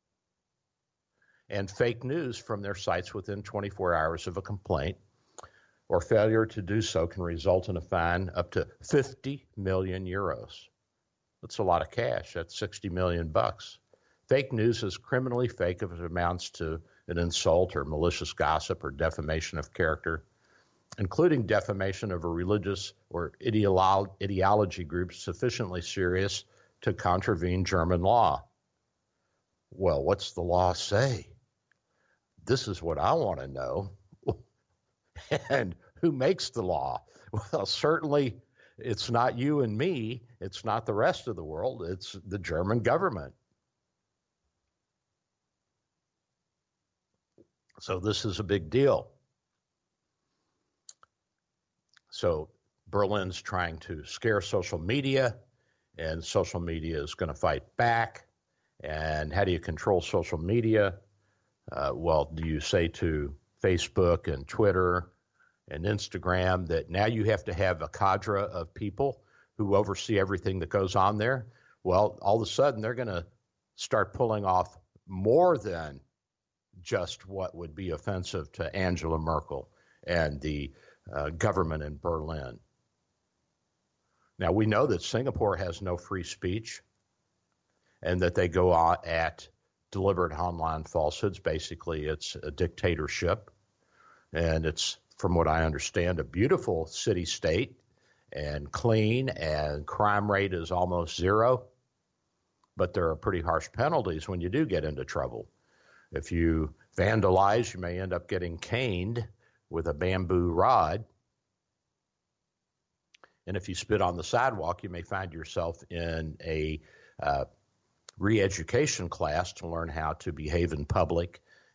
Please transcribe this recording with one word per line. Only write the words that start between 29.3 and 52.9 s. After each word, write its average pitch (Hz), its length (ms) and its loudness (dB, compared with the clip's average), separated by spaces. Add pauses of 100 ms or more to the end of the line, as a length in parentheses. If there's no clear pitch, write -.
Well, 78 320 2
what's 101 260 0
the 87 120 -6
law 90 320 4
say? 113 520 0 (1160)
This 127 240 0
is 90 120 -6
what 80 180 -2
I 101 160 4
want 98 260 0
to 67 80 -10
know. 69 420 -4 (360)
<laughs> - 100 0 (1120)
And 117 240 0 (260)
who 165 120 4
makes 139 380 0
the 113 120 -4
law? 67 400 -2 (500)
Well, 143 140 0
certainly 147 680 2 (420)
it's 120 320 -4
not 120 260 4
you 143 240 2
and 107 160 0
me. 127 460 -2 (180)
It's - 240 -10
not 113 220 -2
the 107 80 -2
rest 131 340 0
of 98 80 -6
the 85 80 -8
world. 87 380 -4
It's 90 340 -8 (100)
the 98 120 -6
German 92 420 0
government. 117 540 0 (4000)
So 92 180 -4
this 101 260 -2
is 104 160 -2
a 104 40 -4
big 87 260 0
deal. 123 380 4 (3000)
So 78 380 -2 (400)
Berlin's 98 520 0